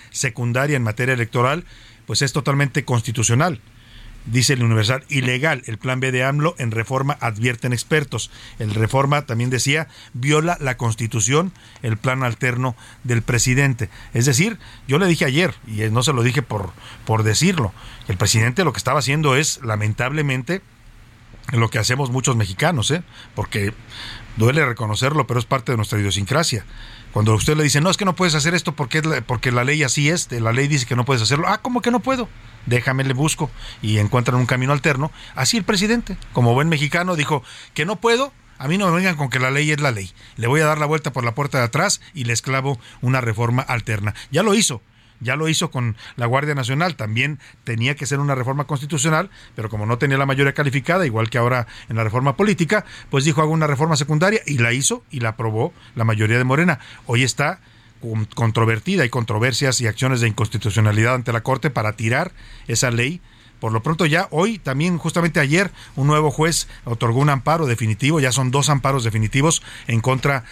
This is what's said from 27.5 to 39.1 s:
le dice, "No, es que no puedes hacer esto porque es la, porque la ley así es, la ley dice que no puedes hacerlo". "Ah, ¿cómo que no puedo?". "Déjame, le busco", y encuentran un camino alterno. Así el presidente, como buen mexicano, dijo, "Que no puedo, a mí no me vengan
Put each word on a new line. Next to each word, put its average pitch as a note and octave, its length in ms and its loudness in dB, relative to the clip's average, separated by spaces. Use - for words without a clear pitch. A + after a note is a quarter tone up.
le D#3 60 2
dice, C#3+ 180 2
"No, F#3 100 4
es F3 60 0
que G#3 80 -4
no F#3 120 2
puedes F3 180 2
hacer D#3 200 2
esto E3 200 -2
porque C#3+ 240 -2
es D#3 80 0
la, D3 140 0
porque A#2+ 320 -2
la A#2+ 100 2
ley D3 220 2
así C#3+ 240 2
es, E3 240 -2
la A2+ 200 0
ley C3+ 140 2
dice C#3+ 180 2
que A#2+ 120 -2
no A#2+ 80 2
puedes B2+ 180 2
hacerlo". C#3+ 240 0
"Ah, G3+ 160 0
¿cómo B3 180 -2
que A#3+ 120 2
no A#3+ 80 2
puedo?". B3 280 -2
"Déjame, B2+ 380 0
le C3+ 100 0
busco", D3 380 -2
y G#2+ 160 2
encuentran A#2+ 420 2
un B2 60 2
camino B2+ 260 0
alterno. C#3+ 400 0
Así C3 200 2
el G#3 60 2
presidente, G#3+ 540 0
como A#2+ 220 4
buen D3 140 4
mexicano, E3+ 460 0
dijo, D3 300 -2
"Que D3 120 -4
no G3+ 120 -2
puedo, B3 360 0
a C3 80 -8
mí F3 120 2
no G3+ 80 2
me E3 100 4
vengan F#3 180 2